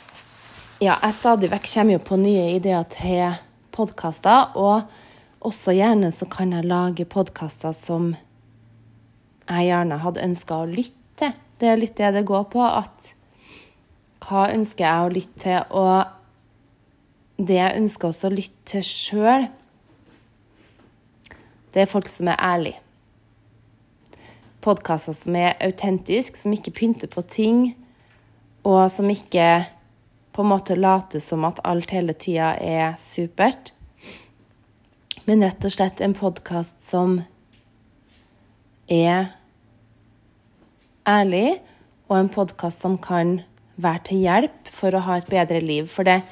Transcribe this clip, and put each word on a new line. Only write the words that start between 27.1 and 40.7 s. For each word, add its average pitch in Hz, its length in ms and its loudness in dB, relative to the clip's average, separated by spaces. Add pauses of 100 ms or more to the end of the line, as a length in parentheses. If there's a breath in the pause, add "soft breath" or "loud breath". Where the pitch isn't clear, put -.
på 175 180 -6
ting, 226 300 2 (1040 soft breath)
og 190 240 6
som 202 240 0
ikke 175 540 2 (640)
på - 80 -4
en 208 80 2
måte 196 300 0
later 190 420 2
som 160 240 -4
at 170 220 -4
alt 175 260 -2
hele 170 240 -2
tiden 160 480 -2
er 160 320 -2
supert, - 720 -2 (1600 loud breath)
men 214 160 6
rett 190 220 -4
og 196 60 -2
slett 190 280 -2
en 196 160 0
podcast 175 640 -6
som 180 380 0 (1700 soft breath)
er 175 460 0 (1700)